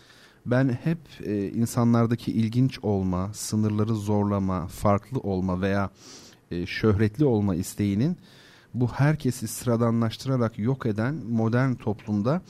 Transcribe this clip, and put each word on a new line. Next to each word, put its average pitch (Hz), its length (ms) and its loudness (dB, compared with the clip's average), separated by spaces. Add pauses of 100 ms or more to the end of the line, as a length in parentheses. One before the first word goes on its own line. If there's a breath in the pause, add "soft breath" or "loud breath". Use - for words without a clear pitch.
(460 loud breath)
Ben 127 240 2 (140)
hep, 165 140 0 (260)
e, 101 260 -2
insanlardaki 117 840 2
ilginç 117 500 0
olma, 95 520 0
sınırları 107 600 0
zorlama, 101 720 0
farklı 101 520 0
olma 92 420 -2
veya, 98 280 0 (640 loud breath)
e, 87 140 -4
şöhretli 110 600 2
olma 104 300 2
isteğinin 104 640 0 (560 loud breath)
bu 120 140 0
herkesi 135 600 0
sıradanlaştırarak 117 1120 0
yok 123 260 -2
eden 113 300 -2
modern 117 580 0
toplumda 104 760 -2